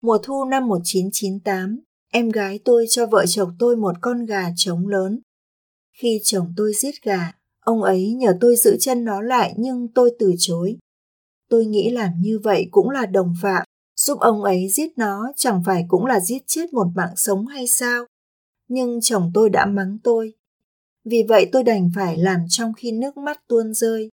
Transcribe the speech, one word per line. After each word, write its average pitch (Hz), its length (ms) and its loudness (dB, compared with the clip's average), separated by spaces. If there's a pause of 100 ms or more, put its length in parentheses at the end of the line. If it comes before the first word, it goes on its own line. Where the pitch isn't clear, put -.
Mùa 226 220 2
thu 269 220 -4
năm 262 220 0
một 190 160 0
chín 185 280 -2
chín 196 280 -4
tám, 196 400 -4 (320)
em 233 180 0
gái 208 360 -4
tôi 240 240 6
cho 240 160 2
vợ 202 220 4
chồng 180 220 0 (100)
tôi 240 160 4
một 202 260 -2
con 240 240 -4
gà 196 300 -4
trống 175 320 -2
lớn. 202 320 -2 (800)
Khi 226 220 0
chồng 175 340 -2
tôi 214 160 0
giết 277 300 -6
gà, 180 280 -2 (280)
ông 226 240 0
ấy 190 300 2
nhờ 233 280 2
tôi 240 140 6
giữ 226 240 4
chân 247 240 0
nó 208 180 -4
lại 240 360 0
nhưng 247 380 -4
tôi 247 240 6
từ 190 180 4
chối. 175 400 -2 (720)
Tôi 226 160 4
nghĩ 208 240 0
làm 233 220 -2 (100)
như 214 220 -2
vậy 190 280 2
cũng 196 180 4
là 269 160 -2
đồng 196 360 0
phạm, 196 220 0 (360)
giúp - 200 -2
ông 208 240 2
ấy 190 260 0
giết 311 280 -2
nó 220 380 -4
chẳng 208 300 0
phải 180 220 0
cũng 180 180 2
là 247 140 2
giết 233 280 -6
chết 330 260 -6
một 214 220 0
mạng 175 200 -4
sống 202 320 -2
hay 269 200 -8
sao? 240 380 -2 (640)
Nhưng 240 340 -4
chồng 185 320 0
tôi 214 160 6
đã 190 160 2
mắng 202 380 -4
tôi. 226 300 0 (720)
Vì 226 220 2
vậy 202 240 6
tôi 262 120 4
đành 208 320 2
phải 175 220 -4
làm 180 220 2 (100)
trong 226 240 -2
khi 240 180 -8
nước 262 260 -6
mắt 294 300 -8
tuôn 226 260 0
rơi. 220 400 -2